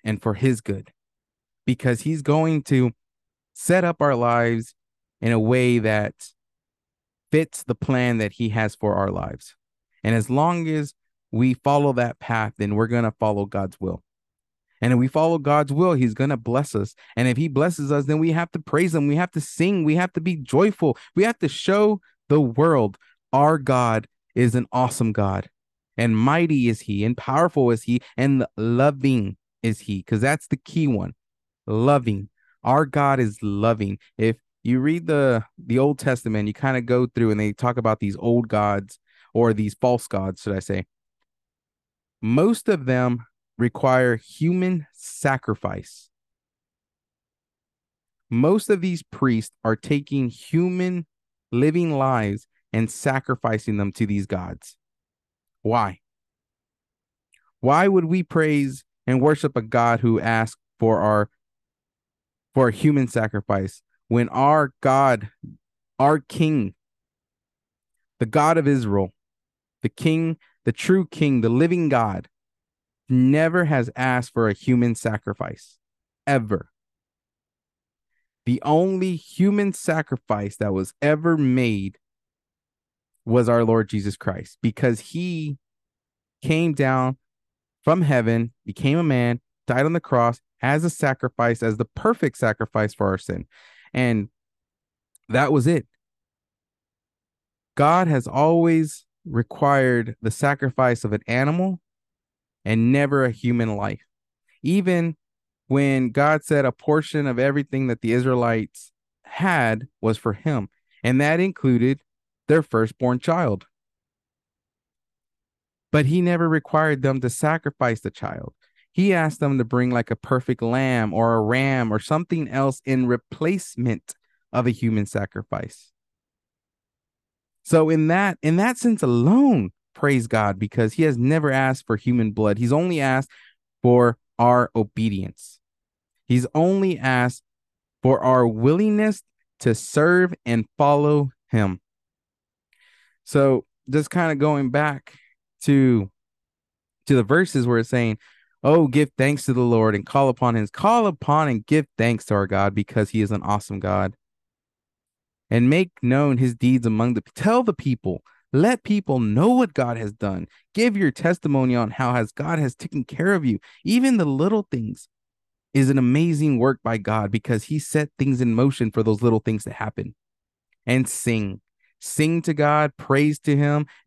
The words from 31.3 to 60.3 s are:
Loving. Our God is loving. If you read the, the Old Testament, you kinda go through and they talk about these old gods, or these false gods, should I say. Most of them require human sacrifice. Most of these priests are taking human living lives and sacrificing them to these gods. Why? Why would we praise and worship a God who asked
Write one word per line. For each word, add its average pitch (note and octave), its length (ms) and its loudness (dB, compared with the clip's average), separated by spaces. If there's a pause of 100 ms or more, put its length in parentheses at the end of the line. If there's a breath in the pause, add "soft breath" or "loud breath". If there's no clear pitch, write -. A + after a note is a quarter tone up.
Loving. A2+ 640 0 (340)
Our C#3+ 220 2
God C#3 340 0
is G#2+ 200 -2
loving. G#2 580 -2 (200 soft breath)
If A2+ 200 0 (260)
you B2+ 160 0
read E3 260 -2
the, C3+ 380 0 (200)
the A#2 140 0
Old C#3+ 220 0
Testament, A2 480 -2
you G#2+ 60 -6
kinda C3 260 -2
go B2 260 0
through A#2 240 0
and G#2 80 0
they G#2 140 -2
talk A#2+ 240 -4
about A2+ 240 -2
these G2+ 160 -4
old A#2 320 0
gods, G#2 500 -2 (340 soft breath)
or A#2 200 2
these G#2 220 -4
false B2 340 -2
gods, F#2+ 340 -6
should G2 140 -4
I - 20 -4
say. F#2+ 280 -6 (1400)
Most D#3 460 2
of E3 160 0
them B2 400 0 (320)
require B2+ 600 2
human F3 760 -2
sacrifice. - 1200 -6 (2250)
Most D3+ 400 2
of G3 140 0
these F3+ 200 -4
priests A#2 520 -2 (100)
are A2+ 120 0
taking C#3+ 520 -4
human F3+ 800 -4 (440)
living D#3 460 0
lives A#2 500 -2 (280)
and A2+ 160 0
sacrificing A#2 880 -4
them G2 140 -4
to A2+ 120 -4
these G2+ 220 -4
gods. F2+ 500 -10 (840)
Why? G#2+ 380 -2 (1600)
Why D#3 280 4
would F#3 160 4
we F3 180 0
praise D3 640 -2 (220)
and B2+ 160 2
worship D3 340 2
a A#2 60 -4
God A#2 380 0
who A2+ 200 2
asked A2+ 400 -2 (180)